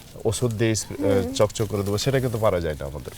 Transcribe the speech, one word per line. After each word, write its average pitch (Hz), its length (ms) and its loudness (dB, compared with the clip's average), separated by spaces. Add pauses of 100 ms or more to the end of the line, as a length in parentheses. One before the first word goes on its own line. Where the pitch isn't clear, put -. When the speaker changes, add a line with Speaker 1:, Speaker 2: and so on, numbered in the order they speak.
(260)
Speaker 1:
ওষুধ 113 260 0
দিয়ে 113 240 2
স্প্রে-, - 300 -4
এ, 98 180 4
Speaker 2:
হুম। 254 100 -4
Speaker 1:
চকচক 107 320 2
করে 101 180 0
দেবো, 101 140 0
সেটা 131 220 2
কিন্তু 120 180 0
পারা 104 220 4
যায় 80 200 -2
না 71 60 -6
আমাদের, 69 320 -10